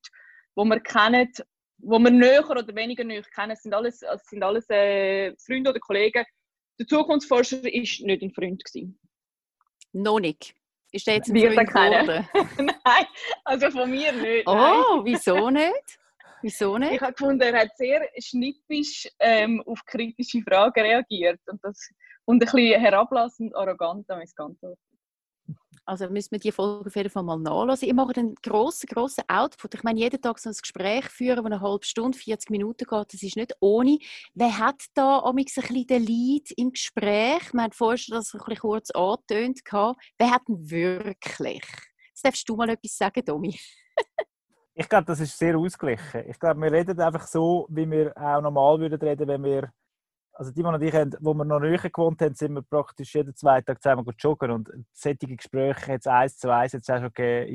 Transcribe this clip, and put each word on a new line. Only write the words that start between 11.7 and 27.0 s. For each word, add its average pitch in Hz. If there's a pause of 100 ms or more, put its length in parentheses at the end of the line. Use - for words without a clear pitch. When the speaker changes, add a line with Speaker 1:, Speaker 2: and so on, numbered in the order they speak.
Speaker 1:
kennen? -
Speaker 2:
geworden? 170
Speaker 1:
<laughs> -
Nein, 254 (380)
also 269
von 254
mir 285
nicht, 226
Speaker 2:
Oh, 180
Speaker 1:
nein. 359
Speaker 2:
wieso 214
nicht? 330 (420)
Wieso 208
nicht? 262
Speaker 1:
Ich 254
habe 262
gefunden, 277
er 233
hat 220
sehr 277 (100)
schnippisch, 285 (120)
ähm, 220
auf -
kritische 233
Fragen 208
reagiert 214
und 202
das, - (360)
und 233
ein 240
bisschen 233
herablassend, 233
arrogant, 185
wenn 185
man 165
es 170
ganz 156
so 180 (1120)
Speaker 2:
Also 190
müssen 202
wir 214
die 214
Folge 208
auf 196
jeden 202